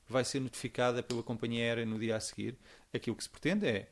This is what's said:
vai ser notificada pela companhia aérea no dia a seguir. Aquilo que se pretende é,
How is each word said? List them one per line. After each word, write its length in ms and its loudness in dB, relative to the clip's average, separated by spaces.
vai 160 2
ser 140 0
notificada 640 0
pela 180 -2
companhia 440 0
aérea 200 2
no 140 -2
dia 160 0
a 60 0
seguir. 360 -6
Aquilo 220 -2
que 80 -8
se 40 -8
pretende 380 0
é, 260 0